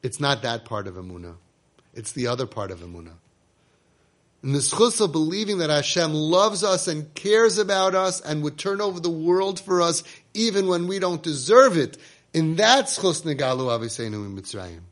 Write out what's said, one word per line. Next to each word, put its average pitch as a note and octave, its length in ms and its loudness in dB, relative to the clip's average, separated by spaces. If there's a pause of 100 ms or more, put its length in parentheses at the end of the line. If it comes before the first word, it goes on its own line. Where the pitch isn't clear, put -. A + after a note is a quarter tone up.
It's - 180 -8
not C#3 220 0
that A#2 240 -6
part G2+ 220 -8
of F2+ 80 -14
Emunah. F2+ 400 -14 (580)
It's A2+ 180 -12
the B2 160 -4
other B2 180 -2
part G2+ 260 -8
of F2+ 80 -14
Emunah. E2+ 340 -18 (1300)
In C3+ 120 -4
the C#3+ 60 2
schus - 420 2
of F#3+ 100 0
believing F#3 480 -2
that D#3+ 100 -2
Hashem D#3 440 0
loves F3 500 2
us F#3 240 0
and D3+ 260 -8
cares G#3 440 2
about F#3+ 360 2
us F#3 280 0
and D3+ 220 -4
would D3 140 -4
turn G3 240 -4
over F#3+ 180 -4
the E3+ 100 -2
world F3+ 500 0
for F3+ 220 0
us E3 220 0 (300)
even G3+ 340 0
when F3 200 0
we F#3+ 120 -4
don't F3+ 220 -2
deserve F3 560 6
it, C3+ 200 0 (360)
in D#3+ 240 2
that A#3 280 6
schus F3 360 -2
negalu C3 460 -2
aviseinu A2 600 -4
mi G2 120 -10
Mitzrayim. F#2 400 -14 (100)